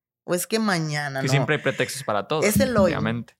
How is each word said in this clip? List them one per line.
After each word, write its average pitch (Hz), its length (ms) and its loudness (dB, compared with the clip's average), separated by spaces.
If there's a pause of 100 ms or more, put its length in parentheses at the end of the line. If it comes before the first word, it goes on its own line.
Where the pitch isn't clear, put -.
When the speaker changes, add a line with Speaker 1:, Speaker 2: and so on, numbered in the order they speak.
(260)
Speaker 1:
o 170 100 -2
es 180 120 -4
que 220 120 -2
mañana, 151 640 -2
Speaker 2:
Que 131 60 0
Speaker 1:
no. 131 40 0
Speaker 2:
siempre 147 240 2
hay 143 60 -4
pretextos - 420 -2
para 101 240 -2
todo, 156 160 0
Speaker 1:
Es 208 160 2
el 254 180 2
hoy, 185 140 4
Speaker 2:
definitivamente. 113 480 -4